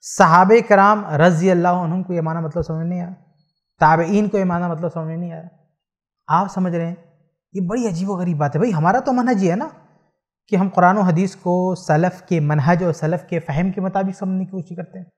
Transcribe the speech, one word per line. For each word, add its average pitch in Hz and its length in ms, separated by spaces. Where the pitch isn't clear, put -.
सहाबे 196 580
कराम 208 420
रज़ी 165 360
अल्लाह 180 340
अन्हुम 175 200
को 180 100
ये 170 80
माना 160 200
मतलब 160 220
समझ 160 240
नहीं 180 120
आया, 175 100
ताबईन 170 460
को 208 100
ये 196 60
माना 175 260
मतलब 165 220
समझ 160 260
नहीं 175 140
आया। 160 180
आप 175 220
समझ 185 260
रहे 165 120
हैं, 175 100
ये 190 80
बड़ी 220 260
अजीबोगरीब 180 500
बात 143 180
है। 151 60
भाई, 233 100
हमारा 175 280
तो 269 120
मनहज 247 320
ये 185 60
है 170 60
ना 294 160
कि 208 40
हम 190 140
कुरान 185 280
और 208 60
हदीस 180 320
को 180 400
सलफ़ 170 500
के 170 140
मनहज 151 440
और 170 100
सलफ़ 160 320
के 170 140
फ़हम 170 320
के 190 100
मुताबिक 190 340
समझने 190 300
की 185 60
कोशिश 185 260
करते 185 220
हैं। 175 180